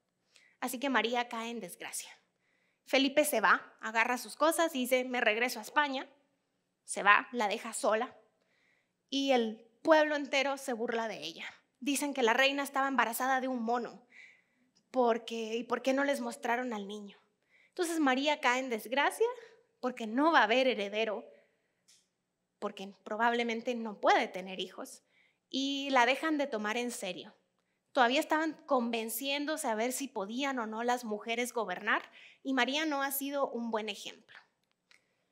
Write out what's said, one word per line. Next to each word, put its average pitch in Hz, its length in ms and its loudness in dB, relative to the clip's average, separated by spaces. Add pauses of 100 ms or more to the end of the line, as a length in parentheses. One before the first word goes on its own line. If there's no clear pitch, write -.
(640)
Así 254 180 -6
que 277 100 -2
María 240 380 0
cae 233 220 -10
en 233 100 -10
desgracia. 170 500 -12 (760)
Felipe 277 400 4
se 240 160 0
va, - 400 4
agarra 226 360 0
sus 220 200 -12
cosas 330 360 4
y 262 60 -2
dice, 254 240 2
"Me 247 160 -4
regreso 240 400 2
a 214 40 -12
España". 285 440 0 (800)
Se - 180 -6
va, 202 300 8
la 233 160 0
deja 220 240 -6
sola. 220 420 0 (920)
Y 269 220 0
el 226 360 2 (140)
pueblo 302 340 6
entero 277 420 0
se 269 140 -6
burla 226 380 -2
de 180 120 -10
ella. 165 240 -12 (340)
Dicen 285 340 -2
que 269 100 0
la 220 100 6
reina 277 300 4
estaba 269 240 0
embarazada 254 540 0
de 262 80 -4
un 254 120 -4
mono. 226 460 -4 (840)
Porque, 226 640 0
¿y 240 80 -4
por 240 180 -2
qué 262 120 2
no 277 100 2
les 277 180 0
mostraron 240 520 -2
al 202 140 -8
niño? 202 300 -12 (520)
Entonces 330 300 -2
María 285 400 2
cae 254 200 2
en 262 100 -6
desgracia 262 580 0 (520)
porque 247 260 -4
no 262 260 2
va 285 100 8
a - 20 8
haber 247 240 4
heredero, 208 580 -2 (1300)
porque 202 340 -8 (100)
probablemente 233 720 0
no 226 260 -8
puede 302 280 4
tener 185 320 -10
hijos, - 420 -12 (480)
y 277 400 -2
la 254 160 6
dejan 294 320 0
de 285 80 0
tomar 214 320 -4
en 240 140 -4
serio. 185 440 -10 (580)
Todavía 254 260 4
estaban 311 340 0 (120)
convenciéndose 269 1000 -2
a 226 80 0
ver 233 160 -2
si 262 160 -6
podían 247 520 -6
o 220 80 -6
no 220 160 -6
las 247 200 0
mujeres 226 500 -6
gobernar, 208 500 -2 (400)
y 269 100 -2
María 262 320 2
no 277 160 -2
ha 277 100 -2
sido 277 380 -2
un 233 220 -6
buen 214 180 -4
ejemplo. - 480 -14 (960)